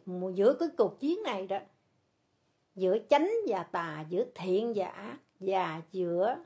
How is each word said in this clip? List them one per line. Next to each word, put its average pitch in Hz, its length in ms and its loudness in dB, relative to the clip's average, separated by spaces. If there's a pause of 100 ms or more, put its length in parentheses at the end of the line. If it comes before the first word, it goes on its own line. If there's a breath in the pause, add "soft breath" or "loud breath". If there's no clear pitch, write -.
mùa-, 180 240 -4
giữa 196 240 6
cái 339 140 -2 (100)
cuộc 208 220 2
chiến 349 240 -2
này 202 220 -6
đó, 196 120 -4 (1160)
giữa 190 240 2 (120)
chánh 311 220 6 (140)
và 190 160 0
tà, 160 460 -6
giữa 180 160 0 (100)
thiện 190 420 0
và 185 100 0
ác, 226 300 -12 (240)
và 185 420 -2 (100)
giữa 185 540 0